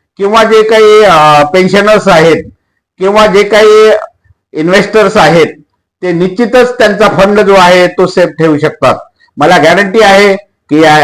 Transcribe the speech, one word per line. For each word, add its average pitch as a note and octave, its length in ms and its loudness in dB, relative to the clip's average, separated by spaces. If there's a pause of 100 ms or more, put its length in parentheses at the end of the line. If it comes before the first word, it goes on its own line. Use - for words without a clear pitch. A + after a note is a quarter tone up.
(180)
किंवा G#3 260 -2
जे A3 200 2
काही, G#3+ 400 2
अ, D3+ 400 2
पेन्शनर्स G3 640 -2
आहेत E3 360 2 (560)
किंवा G#3 260 0
जे G3+ 180 0
काही G#3+ 480 2 (600)
इन्व्हेस्टर्स F#3+ 680 -2
आहेत, D#3+ 300 0 (540)
ते F3+ 100 -4
निश्चितच G3+ 680 -2
त्यांचा G#3 300 0
फंड F#3+ 320 -2
जो G3 160 2
आहे F3+ 320 2
तो F3+ 200 -4
सेफ F3+ 220 -2
ठेवू D#3 280 -2
शकतात. C#3 380 -4 (420)
मला E3 200 0
गॅरंटी F#3 440 0
आहे G3 340 2
की - 460 -6
या D#3 220 2